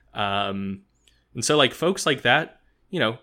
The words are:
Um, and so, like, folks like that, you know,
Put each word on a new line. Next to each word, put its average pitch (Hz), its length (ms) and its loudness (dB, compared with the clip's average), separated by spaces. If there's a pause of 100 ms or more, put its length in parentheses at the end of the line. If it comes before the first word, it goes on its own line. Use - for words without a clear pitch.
(140)
Um, 98 680 -4 (520)
and 117 100 -8
so, 151 140 2
like, 135 160 4
folks 185 320 -2
like 139 180 -2
that, 143 360 0 (300)
you 180 100 -6
know, 117 240 0